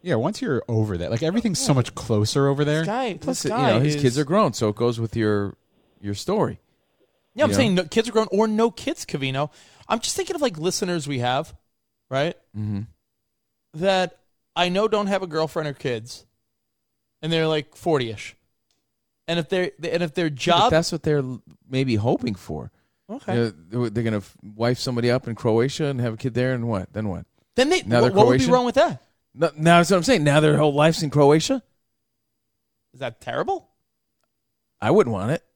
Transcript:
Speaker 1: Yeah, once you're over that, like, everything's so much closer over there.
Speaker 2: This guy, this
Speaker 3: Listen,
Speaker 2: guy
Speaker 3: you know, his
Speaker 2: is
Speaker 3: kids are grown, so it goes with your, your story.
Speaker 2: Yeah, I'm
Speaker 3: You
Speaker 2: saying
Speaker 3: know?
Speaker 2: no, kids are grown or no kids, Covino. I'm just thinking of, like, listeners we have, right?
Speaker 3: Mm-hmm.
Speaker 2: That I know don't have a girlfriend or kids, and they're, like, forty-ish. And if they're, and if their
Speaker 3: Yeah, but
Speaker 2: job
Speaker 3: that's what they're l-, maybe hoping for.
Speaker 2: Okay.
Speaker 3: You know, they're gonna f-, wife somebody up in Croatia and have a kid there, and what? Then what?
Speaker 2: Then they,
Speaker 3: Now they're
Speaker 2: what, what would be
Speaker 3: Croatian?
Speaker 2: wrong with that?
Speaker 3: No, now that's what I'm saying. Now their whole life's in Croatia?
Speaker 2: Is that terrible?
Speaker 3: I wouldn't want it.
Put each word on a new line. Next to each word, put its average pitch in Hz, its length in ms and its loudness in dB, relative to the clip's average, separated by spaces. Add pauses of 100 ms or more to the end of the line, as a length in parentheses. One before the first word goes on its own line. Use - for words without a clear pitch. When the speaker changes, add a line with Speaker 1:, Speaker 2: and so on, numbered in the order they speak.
Speaker 1:
Yeah, 170 120 -2
once 143 260 -2
you're 151 260 -2
over 107 320 0
that, 87 120 -4
like, 117 120 -2
everything's 196 360 -2
so - 160 0
much 123 200 0
closer 113 540 0
over 139 160 0
there. 151 160 0
Speaker 2:
This 160 60 -2
guy, 233 280 -4
this - 120 -10
Speaker 3:
Listen, 254 240 -4
Speaker 2:
guy 247 180 0
Speaker 3:
you 147 60 4
know, 117 100 2
his 147 120 0
Speaker 2:
is 143 60 -2
Speaker 3:
kids 127 160 2
are 151 60 0
grown, 170 300 2
so 107 160 0
it 104 60 -6
goes 120 220 -2
with 113 160 -6
your, 104 400 0 (460)
your 101 140 -6
story. 175 440 -2 (760)
Speaker 2:
Yeah, 269 100 0
I'm - 60 2
Speaker 3:
You 294 60 0
Speaker 2:
saying 226 180 2
Speaker 3:
know? 180 80 2
Speaker 2:
no, - 60 -8
kids 226 200 0
are - 40 -10
grown 220 200 0
or 214 160 2
no 220 220 2
kids, - 340 -8
Covino. 139 460 -4 (380)
I'm 233 120 -2
just - 160 -6
thinking 370 200 -4
of, 294 60 -6
like, 226 140 -2
listeners 175 500 -4
we 143 120 -4
have, 127 360 -2 (540)
right? 143 260 -2 (220)
Speaker 3:
Mm-hmm. 104 240 -6 (920)
Speaker 2:
That 185 440 -2 (380)
I 180 140 0
know 202 180 0
don't 208 200 0
have 190 140 -2
a 185 40 -8
girlfriend 156 420 -4
or 139 60 -8
kids, 120 500 -8 (960)
and 160 100 -6
they're, 160 160 0
like, 156 300 -2
forty-ish. 127 600 -2 (920)
And 170 100 0
if 160 120 -4
they're, 185 200 0 (120)
and 170 200 -2
if 160 120 -4
their 170 120 0
Speaker 3:
Yeah, 156 40 0
but 147 40 -8
Speaker 2:
job 175 380 4
Speaker 3:
that's 165 200 2
what 160 100 -6
they're 151 160 2
l-, 127 240 -6 (260)
maybe 131 280 0
hoping 117 380 0
for. 76 380 -12 (360)
Speaker 2:
Okay. 214 280 -8
Speaker 3:
You 113 180 0 (160)
know, 120 200 -2
they're 113 120 -2
gonna 113 140 0
f-, - 260 -8
wife 113 360 -2
somebody 120 320 -2
up 127 180 0
in 117 80 -6
Croatia 123 500 0
and 135 140 -4
have 117 140 -2
a - 20 -12
kid 123 180 -6
there, 127 200 0
and 117 120 -4
what? 98 260 -4
Then 107 160 -6
what? 85 180 -8 (280)
Speaker 2:
Then 262 140 2
they, 359 140 0
Speaker 3:
Now 120 180 2
they're 123 100 6
Speaker 2:
what, 196 40 -6
what 202 140 8
would 123 40 6
be 131 60 4
Speaker 3:
Croatian? 240 160 2
Speaker 2:
wrong 247 100 2
with 240 120 -2
that? 277 260 2 (300)
Speaker 3:
No, 151 240 0
now 165 220 6
that's 170 140 4
what 185 60 4
I'm 170 40 0
saying. 208 220 2
Now 147 160 6
their 151 160 4
whole 151 180 4
life's 160 300 4
in 143 60 -2
Croatia? 151 520 4 (1300)
Speaker 2:
Is 127 60 -20
that 123 220 -8
terrible? 156 480 -4 (1120)
Speaker 3:
I 107 100 -2
wouldn't 165 240 4
want 98 160 -4
it. - 140 -4 (120)